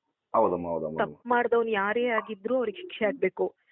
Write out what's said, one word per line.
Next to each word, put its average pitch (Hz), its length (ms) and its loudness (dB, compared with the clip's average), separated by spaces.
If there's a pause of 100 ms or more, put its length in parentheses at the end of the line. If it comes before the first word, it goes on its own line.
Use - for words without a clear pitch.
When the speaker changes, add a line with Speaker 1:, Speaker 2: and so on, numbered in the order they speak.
(340)
Speaker 1:
ಹೌದಮ್ಮ, 90 340 2
ಹೌದಮ್ಮ, 80 300 -2
ಹೌದಮ್ಮ. - 160 -2
Speaker 2:
ತಪ್ಪು - 140 -14
ಮಾಡ್ದವ್ನು 233 420 2
ಯಾರೇ 214 360 0
ಆಗಿದ್ರು 220 500 -2
ಅವ್ರಿಗೆ 220 220 -2
ಶಿಕ್ಷೆ - 260 -6
ಆಗ್ಬೇಕು. 190 500 0 (180)